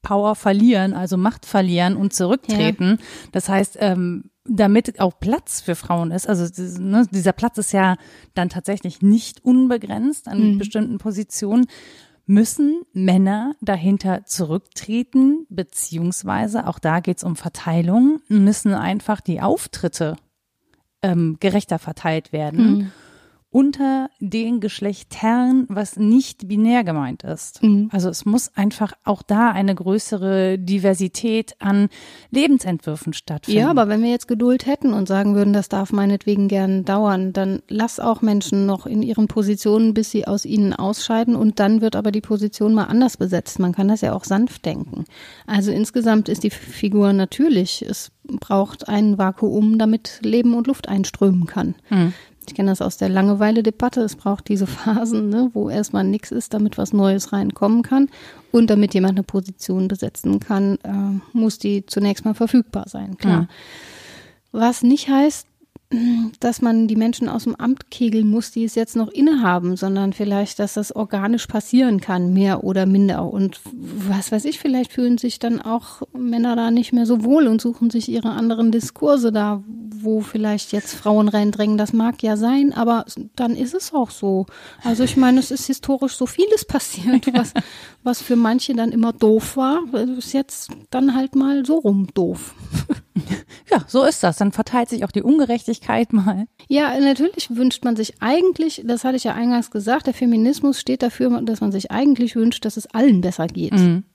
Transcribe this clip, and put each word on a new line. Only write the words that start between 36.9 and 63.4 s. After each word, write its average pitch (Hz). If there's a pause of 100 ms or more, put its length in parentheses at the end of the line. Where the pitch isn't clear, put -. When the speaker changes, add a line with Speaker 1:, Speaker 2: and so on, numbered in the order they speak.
Speaker 2:
dann 190
lass 220
auch 226
Menschen 196
noch 196
in 214
ihren 214
Positionen, 214
bis 220
sie 208
aus 196
ihnen 202
ausscheiden 226
und 214
dann 214
wird 220
aber 208
die 214
Position 208
mal 214
anders 240
besetzt. 185
Man 180
kann 196
das 214
ja 202
auch 185
sanft 208
denken. - (400)
Also 202
insgesamt 220
ist -
die 214
F-, 208
Figur 202
natürlich, 196
es - (120)
braucht -
ein 208
Vakuum, 214
damit 220
Leben 233
und 233
Luft 269
einströmen 196
kann. - (120)
Speaker 1:
Mhm. 180 (340)
Speaker 2:
Ich -
kenne 196
das 190
aus 180
der 190
Langeweile-Debatte. 214
Es 214
braucht -
diese 196
Phasen, 220
ne, 240
wo 208
erstmal 202
nix 196
ist, 233
damit 208
was 196
Neues 196
reinkommen 202
kann. 277 (440)
Und 233
damit 208
jemand 190
eine 202
Position 190
besetzen 196
kann, 196
äh, 196
muss 220
die 202
zunächst 202
mal 220
verfügbar 226
sein, 196
klar. 175